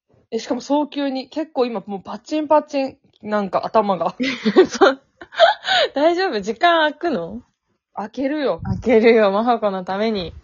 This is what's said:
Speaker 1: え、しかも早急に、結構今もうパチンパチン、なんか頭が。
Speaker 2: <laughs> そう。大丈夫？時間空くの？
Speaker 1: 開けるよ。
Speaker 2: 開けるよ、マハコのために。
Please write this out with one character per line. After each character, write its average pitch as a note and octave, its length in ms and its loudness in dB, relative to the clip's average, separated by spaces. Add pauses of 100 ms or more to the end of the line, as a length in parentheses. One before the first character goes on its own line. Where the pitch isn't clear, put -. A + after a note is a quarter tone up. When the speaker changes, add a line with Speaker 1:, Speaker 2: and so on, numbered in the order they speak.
(300)
Speaker 1:
え、 A#3 80 -4
し A3 80 -8
か - 80 -4
も B3 80 -6
早 C#4+ 240 0
急 C#4+ 240 -4
に、 C4 180 -8
結 D#4 240 -8
構 B3 140 0
今 A3+ 200 -6
も G3+ 120 -10
う F#3+ 40 -14
パ - 180 -12
チ D4+ 200 -4
ン D4+ 80 -6
パ D4+ 140 4
チ C#4+ 200 -4
ン、 - 160 -8 (240)
な G#3 200 -2
ん F#3+ 80 -6
か - 160 -2
頭 G3+ 320 0
が。 E3+ 200 -4
Speaker 2:
<laughs> B3+ 500 2
そ - 220 4
う。 C#4 120 -6 (920)
大 D#4+ 240 2
丈 F#4+ 120 -2
夫？ A3+ 120 -4
時 G#3 160 -6
間 E4 340 2
空 C#4 40 -10
く E4+ 160 -4
の？ G3 320 -6 (520)
Speaker 1:
開 G#3 160 -10
け C4+ 180 -4
る D4+ 120 -4
よ。 G#3 240 -2
Speaker 2:
開 - 140 -4
け A3+ 220 4
る A#3 140 6
よ、 G#3+ 180 4
マ G#3 120 0
ハ A#3+ 140 0
コ G#3+ 120 -2
の F#3+ 140 -6
た F#3+ 140 -6
め A3 120 -2
に。 F3+ 220 -6 (120)